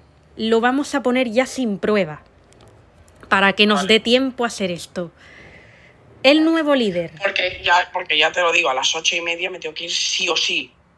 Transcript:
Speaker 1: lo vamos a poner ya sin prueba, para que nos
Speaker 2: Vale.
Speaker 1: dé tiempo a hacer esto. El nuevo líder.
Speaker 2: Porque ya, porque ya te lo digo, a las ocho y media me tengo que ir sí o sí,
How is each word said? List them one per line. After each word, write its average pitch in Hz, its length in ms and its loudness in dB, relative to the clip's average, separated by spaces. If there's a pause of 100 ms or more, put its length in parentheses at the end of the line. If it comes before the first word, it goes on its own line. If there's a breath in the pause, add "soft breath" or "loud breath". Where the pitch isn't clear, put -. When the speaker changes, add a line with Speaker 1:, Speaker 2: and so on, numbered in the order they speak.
(380)
Speaker 1:
lo 226 240 2
vamos 269 340 0
a 240 80 -2
poner 254 260 0
ya 247 160 2
sin 226 320 -4
prueba, 190 440 -2 (1080)
para 196 240 4
que 208 140 4
nos 202 140 2
Speaker 2:
Vale. 190 140 2
Speaker 1:
dé 220 40 4
tiempo 247 440 0
a 233 40 -2
hacer 190 240 -4
esto. 170 400 -10 (1120 loud breath)
El 311 220 6
nuevo 320 280 2
líder. 175 380 -2 (100)
Speaker 2:
Porque 185 420 -4
ya, 180 280 2
porque 175 260 -2
ya 156 140 4
te 175 100 -2
lo 170 120 2
digo, 170 160 0
a 131 40 0
las - 220 -2
ocho 165 200 -2
y 170 60 -4
media 170 280 -6
me 180 100 -12
tengo 156 160 -10
que 170 100 -10
ir 175 60 -10
sí - 380 -4
o 160 80 0
sí, 156 340 -4 (260)